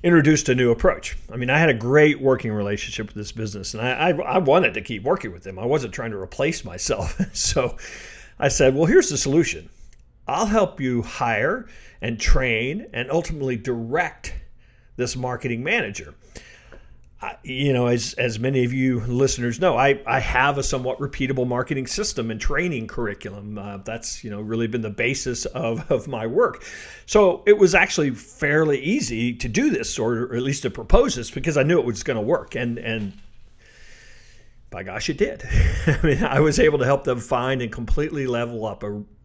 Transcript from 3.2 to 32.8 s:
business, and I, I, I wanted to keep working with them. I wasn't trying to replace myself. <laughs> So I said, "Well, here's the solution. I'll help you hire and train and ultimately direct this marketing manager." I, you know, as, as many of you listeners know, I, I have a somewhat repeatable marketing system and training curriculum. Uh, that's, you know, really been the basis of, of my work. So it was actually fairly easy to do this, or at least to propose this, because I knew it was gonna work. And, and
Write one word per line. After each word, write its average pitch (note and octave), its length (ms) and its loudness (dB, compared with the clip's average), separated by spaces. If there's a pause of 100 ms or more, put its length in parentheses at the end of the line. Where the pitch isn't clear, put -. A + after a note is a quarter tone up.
business, G#2 420 -8
and A2+ 120 -6
I, B2+ 60 -2
I, D#3 200 0
I D3 260 -2
wanted E3 380 4
to A2+ 60 -4
keep G#2 220 -8
working C3+ 280 -2
with F2 120 -18
them. F#2 160 -12
I G#2+ 60 -6
wasn't B2 280 0
trying A2+ 180 -8
to G#2 60 -8
replace C#3 460 -4
myself. F2+ 640 -4
<laughs> - 60 -14
So - 440 -2 (640)
I - 80 0
said, C3+ 280 4
"Well, D3+ 100 2
here's C#4+ 240 6
the C#3+ 80 -4
solution. C#3+ 520 0 (580)
I'll F3+ 180 0
help G3+ 340 2
you B2+ 220 0
hire B2 680 -2 (340)
and A#2 180 -4
train C3 760 2
and B2+ 180 -6
ultimately D3 460 -2
direct A#2+ 760 -4 (600)
this B2 200 -4
marketing B2 480 -4
manager." G#2+ 520 -4 (1080)
I, - 220 -10
you C#3 280 -2
know, B2 160 2
as, A#2+ 280 0
as A2+ 240 -2
many B2+ 260 0
of A#2+ 80 -4
you C3 280 0
listeners A#2+ 600 0
know, E3 160 4
I, C#3 280 2
I B2 140 0
have C#3 380 2
a C3+ 60 -2
somewhat B2+ 360 -4
repeatable C3 480 -2
marketing B2 400 -4
system C3+ 420 -4
and A2 120 -8
training C#3 460 -2
curriculum. G2+ 680 -8
Uh, G2+ 200 -10
that's, A2 460 -10
you A2+ 60 -10
know, G#2 120 -8
really A2+ 260 -2
been A#2 140 -4
the A2 80 -6
basis A#2+ 560 -2
of, B2+ 440 -6
of C3+ 200 0
my A2+ 180 -6
work. F3 380 0 (400)
So G3 400 4
it G#3 120 8
was F#3 160 6
actually E3 380 2
fairly D3 680 0
easy B2 560 0
to B2+ 120 -6
do G3+ 220 2
this, - 280 -2
or A#2 380 -2
at A#2+ 60 0
least C3+ 220 -2
to - 60 -2
propose F#3+ 460 4
this, A#2+ 160 -8
because - 240 -4
I C#3 80 4
knew E3 160 4
it B2+ 60 0
was A2 180 -4
gonna A#2 180 -2
work. - 340 -2
And, A#2+ 220 -2
and A2+ 360 -6 (1600)